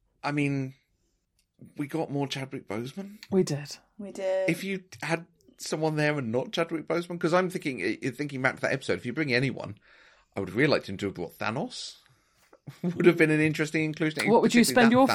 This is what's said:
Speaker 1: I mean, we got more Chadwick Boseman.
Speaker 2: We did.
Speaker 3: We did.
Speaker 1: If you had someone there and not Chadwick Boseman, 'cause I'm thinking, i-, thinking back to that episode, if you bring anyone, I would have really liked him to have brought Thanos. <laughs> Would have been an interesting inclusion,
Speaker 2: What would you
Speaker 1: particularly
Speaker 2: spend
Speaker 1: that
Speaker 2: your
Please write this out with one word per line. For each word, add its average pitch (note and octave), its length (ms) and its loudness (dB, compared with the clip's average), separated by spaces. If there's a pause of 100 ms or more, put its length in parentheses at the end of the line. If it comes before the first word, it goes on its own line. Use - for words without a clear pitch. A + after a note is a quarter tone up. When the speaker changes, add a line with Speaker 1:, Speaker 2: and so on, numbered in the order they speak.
(240)
Speaker 1:
I C#3+ 80 -4
mean, C#3 420 -2 (1000)
we D3 100 -8
got D#3 240 -4
more C#3 160 -4
Chadwick C3+ 400 -10
Boseman. C#3+ 520 -10 (120)
Speaker 2:
We F#3+ 140 4
did. D3 320 -6 (220)
Speaker 3:
We G3+ 120 -12
did. F#3+ 400 -2
Speaker 1:
If E3 140 -2
you F#3+ 180 -6 (200)
had E3 240 -4 (320)
someone D#3 380 -4
there D3+ 220 0
and A#2 140 -4
not C3 180 -2
Chadwick E3 380 -4
Boseman, F3 320 -4
'cause E3 140 0
I'm F#3 160 2
thinking, C#3+ 320 -6 (200)
i-, C3+ 80 -2
thinking C#3 320 -6
back C3 140 0
to - 60 -16
that C3 100 0
episode, C3 260 -2
if - 80 -10
you B2 60 -6
bring D3 200 -2
anyone, A#2+ 460 -2 (560)
I G2+ 60 -6
would F#2+ 80 -4
have F2 80 -8
really C#3 160 4
liked F2+ 160 0
him G2 80 -8
to G2+ 100 -4
have F#2 80 -4
brought E2+ 240 -10
Thanos. B2+ 580 -8 (480)
<laughs> - 380 -20
Would F3 240 2
have E3+ 100 8
been D#3+ 140 4
an D3+ 100 4
interesting D#3 440 0
inclusion, D#3 440 -2
Speaker 2:
What G#3 140 6
would A3+ 120 4
you A#3+ 80 8
Speaker 1:
particularly A#3 280 6
Speaker 2:
spend - 20 6
Speaker 1:
that - 0 -
Speaker 2:
your C4 220 8